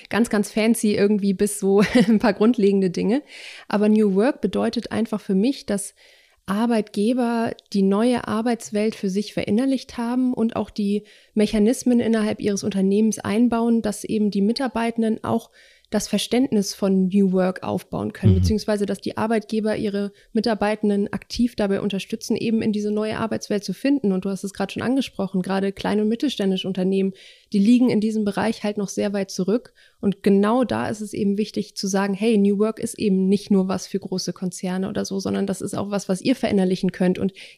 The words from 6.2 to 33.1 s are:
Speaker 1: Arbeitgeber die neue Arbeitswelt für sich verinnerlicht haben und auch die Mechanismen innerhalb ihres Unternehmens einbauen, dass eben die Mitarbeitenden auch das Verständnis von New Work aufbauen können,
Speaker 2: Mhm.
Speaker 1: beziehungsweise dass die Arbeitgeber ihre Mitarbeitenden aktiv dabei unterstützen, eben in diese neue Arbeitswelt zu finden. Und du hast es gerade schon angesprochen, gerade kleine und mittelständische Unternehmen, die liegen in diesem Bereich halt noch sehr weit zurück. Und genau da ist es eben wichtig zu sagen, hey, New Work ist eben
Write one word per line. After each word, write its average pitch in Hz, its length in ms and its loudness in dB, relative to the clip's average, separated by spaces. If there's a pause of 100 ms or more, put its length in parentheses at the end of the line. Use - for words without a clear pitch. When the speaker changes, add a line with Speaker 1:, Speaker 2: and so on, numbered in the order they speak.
Speaker 1:
Arbeitgeber 233 920 0 (220)
die 196 80 2
neue 214 460 2
Arbeitswelt 220 680 -2
für 196 140 -4
sich 202 240 -4
verinnerlicht 254 640 -2
haben 247 360 -2
und 233 220 -2
auch 214 140 -4
die 202 340 -2 (300)
Mechanismen 220 680 2
innerhalb 220 400 0
ihres 202 240 -2
Unternehmens 196 560 2
einbauen, 226 600 2
dass 214 220 -4
eben 214 280 0
die 196 100 0
Mitarbeitenden 233 800 0
auch - 260 -2 (420)
das 208 160 0
Verständnis 220 640 0
von 190 360 2
New 196 220 4
Work 185 300 0
aufbauen - 500 -4
können, - 220 6
Speaker 2:
Mhm. 87 60 4
Speaker 1:
beziehungsweise 208 480 0
dass 196 140 -4
die - 160 -8
Arbeitgeber 214 600 -2
ihre 202 340 -4 (220)
Mitarbeitenden 208 800 0
aktiv - 420 -2
dabei 196 240 0
unterstützen, 202 560 -4
eben 220 280 -2
in 220 100 0
diese 208 180 -4
neue 214 280 -4
Arbeitswelt 220 440 -4
zu - 80 -6
finden. 269 400 0
Und 185 140 -2
du 196 40 -4
hast 190 140 -6
es 196 100 -10
gerade 196 200 -6
schon - 80 -10
angesprochen, 220 640 -2
gerade 190 280 -2
kleine 202 300 -2
und 214 80 2
mittelständische 214 580 -2
Unternehmen, 190 460 0 (400)
die 208 60 4
liegen 240 320 6
in 214 100 2
diesem 214 240 -2
Bereich 202 380 -2
halt 208 140 -4
noch 202 120 -4
sehr 208 240 -4
weit 196 160 -4
zurück. 190 440 -2 (280)
Und - 220 -2
genau 208 400 4
da 220 260 -2
ist 214 120 -8
es 208 120 -10
eben 202 240 0
wichtig 208 400 -6
zu - 100 -6
sagen, 196 280 0
hey, 220 240 2
New 202 180 4
Work 214 220 0
ist - 180 -8
eben 190 320 2